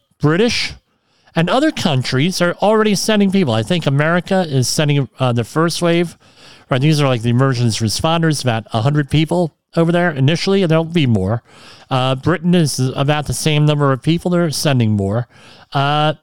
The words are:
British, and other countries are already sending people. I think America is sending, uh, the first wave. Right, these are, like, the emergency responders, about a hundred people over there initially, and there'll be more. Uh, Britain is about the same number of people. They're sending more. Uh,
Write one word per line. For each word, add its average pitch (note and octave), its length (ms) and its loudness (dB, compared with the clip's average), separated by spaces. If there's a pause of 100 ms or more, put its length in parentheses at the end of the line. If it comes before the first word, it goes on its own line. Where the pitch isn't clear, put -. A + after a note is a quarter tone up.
(200)
British, F3 540 0 (600)
and E3+ 160 0
other C#4+ 220 2
countries C#3 680 -2
are F3 220 0
already G#3+ 320 2
sending G3+ 380 0
people. F3 220 2
I - 100 0
think F3+ 220 -2
America E3 600 0
is C3+ 220 0
sending, C#3+ 400 0 (100)
uh, B2+ 140 0
the A#2 100 0
first D#3+ 400 -2
wave. E3+ 340 0 (540)
Right, B2+ 100 0
these D3 200 2
are, C#3+ 80 2
like, B2 140 -2
the A#2+ 80 0
emergency A#2+ 540 0
responders, D#3+ 580 0
about A2 300 -2
a A2 100 -2
hundred D3 280 0
people D#3+ 420 0 (220)
over E3 160 2
there F3 220 0
initially, E3 500 0
and E3 80 2
there'll D#3+ 140 2
be D#3+ 220 0
more. G#2+ 360 0 (480)
Uh, C3 240 0
Britain D#3+ 400 0
is E3 240 2
about C#3 480 -2
the B2+ 80 -6
same D3+ 320 0
number D3 240 2
of C3 100 -2
people. E3+ 300 -2
They're F3 220 0
sending B2 400 0
more. G#2 340 -2 (460)
Uh, D3 500 0